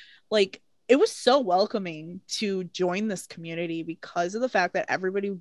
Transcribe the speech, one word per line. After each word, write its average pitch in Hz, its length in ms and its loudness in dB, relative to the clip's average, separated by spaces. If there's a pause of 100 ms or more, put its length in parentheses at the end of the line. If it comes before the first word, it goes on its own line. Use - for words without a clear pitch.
(320)
like, 208 300 2 (260)
it 262 120 8
was 427 120 4
so 262 280 4
welcoming 185 880 -2
to 190 380 -2
join 185 420 -2
this 185 180 -6
community 165 560 -6
because 175 540 -4
of 233 60 -2
the 254 80 0
fact 180 240 2
that 180 160 -2
everybody 190 520 -2